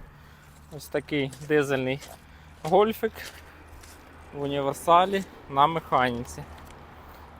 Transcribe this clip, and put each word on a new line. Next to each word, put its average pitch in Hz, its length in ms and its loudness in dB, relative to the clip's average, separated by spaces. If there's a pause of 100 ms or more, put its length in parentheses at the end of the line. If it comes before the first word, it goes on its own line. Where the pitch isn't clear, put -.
(760)
Ось - 100 -14
такий 139 440 -4 (160)
дизельний 139 520 0 (640)
"Гольфик" 214 480 2 (1200)
в 143 80 -10
універсалі 170 800 2 (260)
на 139 180 6
механіці. 131 760 -2 (960)